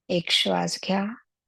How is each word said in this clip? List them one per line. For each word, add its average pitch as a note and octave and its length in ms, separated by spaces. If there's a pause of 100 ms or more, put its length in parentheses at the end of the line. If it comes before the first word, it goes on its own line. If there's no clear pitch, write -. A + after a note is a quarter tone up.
एक - 220
श्वास F3+ 560
घ्या, G3 180 (440)